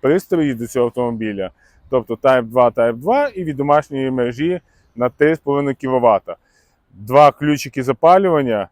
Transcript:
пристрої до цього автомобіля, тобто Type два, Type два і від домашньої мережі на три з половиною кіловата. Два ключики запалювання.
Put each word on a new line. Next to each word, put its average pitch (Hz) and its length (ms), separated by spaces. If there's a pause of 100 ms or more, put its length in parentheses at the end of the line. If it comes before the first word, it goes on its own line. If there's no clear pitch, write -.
пристрої 156 540
до 117 120
цього 120 200
автомобіля, 110 640 (400)
тобто 120 240
Type 131 280
два, 120 260
Type 117 280
два 247 320
і 190 160
від 151 120
домашньої 139 540
мережі 131 500 (340)
на 120 140
три 151 260
з 156 40
половиною 139 380
кіловата. 120 600 (540)
Два 131 420
ключики 147 500
запалювання. 139 880